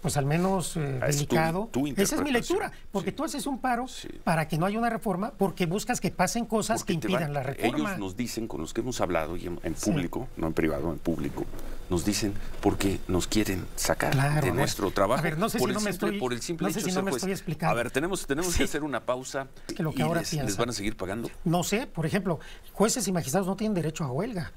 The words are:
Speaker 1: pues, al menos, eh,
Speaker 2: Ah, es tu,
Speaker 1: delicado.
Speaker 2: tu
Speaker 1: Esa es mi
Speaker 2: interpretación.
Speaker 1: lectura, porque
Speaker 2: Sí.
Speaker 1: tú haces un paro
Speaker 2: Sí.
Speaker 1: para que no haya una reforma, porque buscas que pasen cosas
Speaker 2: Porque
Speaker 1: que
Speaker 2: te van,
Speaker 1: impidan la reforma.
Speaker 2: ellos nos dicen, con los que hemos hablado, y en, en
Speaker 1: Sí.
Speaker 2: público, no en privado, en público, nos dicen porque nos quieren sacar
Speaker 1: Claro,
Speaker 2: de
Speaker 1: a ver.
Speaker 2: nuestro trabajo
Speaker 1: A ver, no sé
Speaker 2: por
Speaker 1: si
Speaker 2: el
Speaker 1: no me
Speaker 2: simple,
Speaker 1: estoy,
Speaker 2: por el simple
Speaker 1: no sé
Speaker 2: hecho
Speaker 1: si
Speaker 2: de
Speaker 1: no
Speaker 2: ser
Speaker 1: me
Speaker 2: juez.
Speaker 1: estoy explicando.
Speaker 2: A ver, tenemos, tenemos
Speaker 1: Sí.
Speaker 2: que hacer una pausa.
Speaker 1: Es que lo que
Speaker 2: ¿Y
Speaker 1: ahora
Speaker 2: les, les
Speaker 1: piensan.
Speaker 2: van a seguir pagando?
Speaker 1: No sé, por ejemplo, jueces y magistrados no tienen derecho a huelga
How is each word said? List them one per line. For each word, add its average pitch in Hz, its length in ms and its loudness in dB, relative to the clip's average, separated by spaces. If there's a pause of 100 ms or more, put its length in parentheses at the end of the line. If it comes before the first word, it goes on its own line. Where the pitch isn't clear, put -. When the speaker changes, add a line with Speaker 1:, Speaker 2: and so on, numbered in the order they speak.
Speaker 1:
pues, 147 140 0
al 139 100 2
menos, 175 500 2
eh, 139 240 -2
Speaker 2:
Ah, - 60 2
es 147 120 4
tu, 151 80 0
Speaker 1:
delicado. 165 440 2
Speaker 2:
tu 139 160 2
Speaker 1:
Esa 147 160 2
es 196 120 4
mi - 20 2 (140)
Speaker 2:
interpretación. - 20 2
Speaker 1:
lectura, 339 400 0 (180)
porque 196 200 0
Speaker 2:
Sí. - 60 -10
Speaker 1:
tú 277 80 -2
haces 294 220 -4
un 269 120 -2
paro 254 280 0
Speaker 2:
Sí. - 220 -12 (160)
Speaker 1:
para 160 240 4
que 156 100 0
no 170 80 2
haya 208 120 0
una 233 120 2
reforma, 208 480 -2
porque 185 280 2
buscas 202 340 -2
que 175 100 0
pasen 202 340 0
cosas 214 360 0
Speaker 2:
Porque 185 140 -2
Speaker 1:
que 156 80 0
Speaker 2:
te - 40 -2
van, - 60 2 (100)
Speaker 1:
impidan 147 100 -2
la 143 120 0
reforma. - 340 0 (120)
Speaker 2:
ellos 190 80 -2
nos 95 180 -4
dicen, 117 320 -4
con - 120 -4
los 82 140 -6
que - 60 0
hemos 117 200 -4
hablado, 85 360 2
y 87 100 -4
en, 87 160 -4
en 85 140 -2
Speaker 1:
Sí. - 160 0
Speaker 2:
público, 92 340 0 (100)
no 80 120 0
en 80 40 0
privado, 80 400 2
en 71 60 -4
público, 76 460 -2 (460)
nos 87 140 2
dicen 101 300 0 (260)
porque 98 480 2
nos 90 180 2
quieren 98 380 2 (100)
sacar - 380 2
Speaker 1:
Claro, 139 220 4
Speaker 2:
de 151 40 4
Speaker 1:
a - 40 2
ver. - 120 2
Speaker 2:
nuestro 98 360 2
trabajo 104 300 4
Speaker 1:
A - 20 0
ver, 156 160 0
no 208 100 2
sé - 100 -2
Speaker 2:
por 127 100 2
Speaker 1:
si - 20 2
Speaker 2:
el 190 40 0
Speaker 1:
no 214 60 0
me 208 120 0
Speaker 2:
simple, 202 160 -2
Speaker 1:
estoy, 208 120 -2
Speaker 2:
por 123 140 0
el 113 80 -6
simple 170 240 -2
Speaker 1:
no 160 80 0
sé 214 60 -2
Speaker 2:
hecho - 80 -4
Speaker 1:
si - 20 0
Speaker 2:
de - 20 0
Speaker 1:
no 185 60 0
Speaker 2:
ser 190 60 0
Speaker 1:
me 196 80 0
Speaker 2:
juez. 127 100 0
Speaker 1:
estoy 190 100 -2
explicando. 160 400 -2
Speaker 2:
A - 20 4
ver, 120 160 0
tenemos, 175 360 0
tenemos 170 260 0
Speaker 1:
Sí. 170 60 2
Speaker 2:
que 139 60 4
hacer 147 200 -2
una 127 160 -2
pausa. 131 480 -4 (200)
Speaker 1:
Es - 60 -8
que 190 80 -4
lo 156 100 0
que - 80 -4
Speaker 2:
¿Y - 20 4
Speaker 1:
ahora 165 180 2
Speaker 2:
les, - 120 -6
les 151 100 0
Speaker 1:
piensan. 107 160 0
Speaker 2:
van 120 100 2
a 120 40 -4
seguir 101 260 -2
pagando? 98 320 -4 (140)
Speaker 1:
No 170 200 4
sé, 220 220 0
por 160 180 -6
ejemplo, 175 360 0 (340)
jueces 208 340 4
y 190 40 0
magistrados 175 360 2
no 196 80 0
tienen 214 180 0
derecho 160 300 0
a 123 80 -2
huelga 180 440 -2